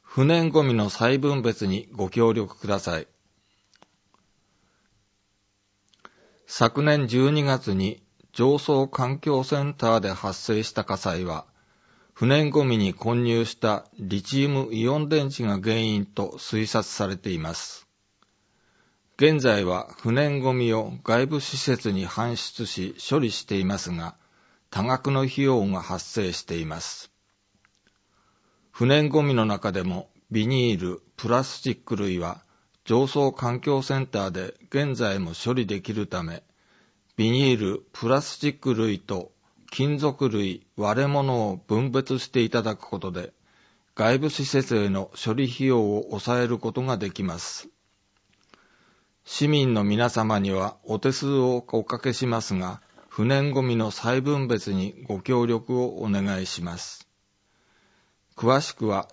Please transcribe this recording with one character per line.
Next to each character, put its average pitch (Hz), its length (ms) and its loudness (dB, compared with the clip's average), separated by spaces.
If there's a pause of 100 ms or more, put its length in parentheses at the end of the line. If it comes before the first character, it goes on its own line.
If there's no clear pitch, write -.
不 - 240 2
燃 165 240 4
ゴ 147 140 6
ミ 131 100 4
の 104 160 2
再 123 280 2
分 139 240 0
別 110 260 0
に 98 240 -2
ご 95 180 -4
協 117 240 4
力 104 260 -4
く - 80 -8
だ 98 120 0
さ 85 200 -4
い。 - 80 -10 (3500)
昨 - 380 2
年 147 240 2
十 127 240 4
二 151 120 2
月 131 300 0
に 95 300 -2 (280)
上 139 280 4
層 139 280 2
環 135 320 -2
境 135 240 0
セ 143 200 -2
ン 143 100 -4
タ 113 240 2
ー - 20 4
で 95 120 -2
発 95 280 -6
生 110 240 0
し - 80 -8
た 92 120 -4
火 95 140 -4
災 90 280 -2
は、 82 200 -6 (680)
不 117 140 0
燃 147 240 4
ゴ 147 120 4
ミ 123 140 4
に 98 160 2
混 120 300 0
入 117 220 2
し - 120 -10
た 107 280 0 (120)
リ 98 240 -4
チ 139 240 0
ウ 143 40 0
ム 135 220 0
イ 113 160 0
オ 147 120 2
ン 147 100 -2
電 151 180 2
池 139 160 -6
が 101 160 0
原 110 180 0
因 107 280 0
と - 320 -6
推 110 300 -4
察 110 160 0
さ - 240 -4
れ 95 100 -6
て 95 140 -8
い 85 80 -4
ま 82 160 -6
す。 - 320 -14 (1300)
現 151 240 6
在 104 240 4
は 90 220 -2 (100)
不 117 140 -2
燃 143 280 2
ゴ 131 140 0
ミ 120 200 2
を 110 200 -2 (100)
外 120 220 2
部 143 160 -2
施 - 160 -8
設 117 340 0
に 92 160 -2
搬 120 280 -4
出 - 300 -8
し 95 300 -6 (140)
処 143 100 2
理 117 120 0
し - 140 -8
て 101 120 -2
い 95 80 0
ま 98 120 0
す 87 140 -8
が、 82 240 -8 (540)
多 - 140 -4
額 131 280 0
の 135 100 2
費 135 240 0
用 123 200 4
が 95 160 -2
発 92 260 -8
生 92 260 -2
し - 100 -8
て 85 140 -8
い 80 80 -6
ま 78 160 -10
す。 - 300 -14 (1600)
不 117 160 2
燃 147 220 6
ゴ 151 120 4
ミ 143 140 2
の 113 100 4
中 101 260 -2
で 92 120 -2
も 92 260 -4 (220)
ビ 110 160 2
ニ 123 280 2
ー 85 60 -4
ル、 90 220 -6 (120)
プ 113 140 -6
ラ 123 140 4
ス - 180 -10
チ 131 100 -2
ッ - 120 -6
ク 117 120 -4
類 95 220 -2
は 85 260 -6 (420)
上 123 200 4
層 139 260 0
環 123 280 -4
境 135 240 0
セ 135 160 -2
ン 127 80 -4
タ 98 200 -2
ー 92 40 -4
で 92 240 -8 (140)
現 139 280 -2
在 101 220 0
も 82 140 -4
処 117 200 -2
理 123 140 0
で 101 140 -4
き 107 120 -8
る 104 140 -4
た 90 160 -6
め、 - 200 -10 (720)
ビ 110 140 2
ニ 127 260 4
ー 107 40 -4
ル、 101 340 -4
プ 117 160 -4
ラ 135 100 4
ス - 200 -8
チ 147 80 -2
ッ 139 120 -4
ク 131 140 0
類 107 260 0
と 92 320 -8 (380)
金 143 300 0
属 139 280 0
類、 104 380 -2 (100)
割 104 260 2
れ 139 60 2
物 135 420 0
を 95 80 -6 (100)
分 117 240 0
別 131 280 0
し - 80 -8
て 123 140 2
い 113 80 2
た 117 140 0
だ 107 120 -2
く - 60 -20
こ - 180 -8
と 92 120 -6
で、 90 200 -10 (640)
外 117 240 4
部 151 120 0
施 139 140 -4
設 135 300 0
へ 101 140 2
の 95 220 -2 (120)
処 110 100 0
理 127 160 0
費 131 180 -2
用 123 140 4
を 104 280 0
抑 120 300 -2
え 123 80 2
る 117 100 0
こ 110 140 -4
と 127 100 -4
が 127 160 -2
で 95 140 -4
き 98 120 -6
ま 87 140 -4
す。 - 320 -12 (1500)
市 - 240 0
民 139 260 4
の 104 100 2
皆 107 260 2
様 110 300 0
に 98 120 0
は 95 320 -2
お 156 160 -4
手 135 120 2
数 139 200 -2
を 127 400 2
お 113 120 0
か 120 160 -6
け 131 120 -2
し 123 160 -2
ま 113 140 0
す 104 140 -4
が、 92 260 -6 (260)
不 - 180 -2
燃 139 260 2
ゴ 135 100 0
ミ 123 140 0
の 110 160 0
再 123 300 0
分 139 260 0
別 104 260 -2
に 95 340 -4
ご 95 140 -4
協 123 240 2
力 117 340 0
を 123 220 -4
お 107 80 -2
願 98 320 0
い 92 40 -4
し - 180 -8
ま 87 140 -8
す。 - 300 -16 (1300)
詳 127 240 4
し - 140 -6
く 110 140 -4
は 98 260 -2